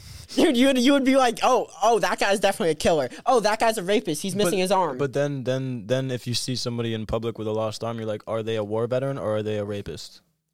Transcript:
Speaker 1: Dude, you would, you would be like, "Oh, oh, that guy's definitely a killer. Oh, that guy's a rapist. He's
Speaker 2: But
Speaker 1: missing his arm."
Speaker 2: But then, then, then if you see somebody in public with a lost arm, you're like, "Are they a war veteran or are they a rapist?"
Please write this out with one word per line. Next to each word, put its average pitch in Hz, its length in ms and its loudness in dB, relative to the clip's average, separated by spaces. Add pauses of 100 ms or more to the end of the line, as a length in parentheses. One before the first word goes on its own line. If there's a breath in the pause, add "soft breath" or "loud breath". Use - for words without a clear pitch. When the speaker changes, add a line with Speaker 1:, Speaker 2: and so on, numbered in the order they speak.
(360 loud breath)
Speaker 1:
Dude, 285 220 4
you 254 100 4
would, 269 120 2
you 247 140 4
would 277 120 4
be 262 120 4
like, 254 280 2
"Oh, 220 240 2 (160)
oh, 226 160 4
that 185 180 0
guy's 202 220 2
definitely 196 320 2
a - 20 0
killer. 151 340 2 (180 loud breath)
Oh, 254 140 6
that 208 200 0
guy's 226 180 2
a 190 60 -6
rapist. 185 380 0
He's 190 120 -4
Speaker 2:
But 202 100 2
Speaker 1:
missing 185 140 2
his 185 140 2
arm." 165 260 2
Speaker 2:
But 135 140 -2
then, 139 320 -2
then, 127 420 -2
then 131 240 0
if 123 160 -6
you 120 80 -4
see 123 220 -4
somebody 117 380 -4
in 110 120 -6
public 113 320 -4
with 110 80 -6
a 107 60 -2
lost 110 320 -4
arm, 117 140 -6
you're 110 100 -6
like, 107 180 -6
"Are 110 160 -4
they 113 140 -4
a 107 80 -2
war 110 240 -2
veteran 135 300 -2
or 107 180 -2
are 107 80 -2
they 107 140 -2
a 104 60 -4
rapist?" - 580 -10 (320)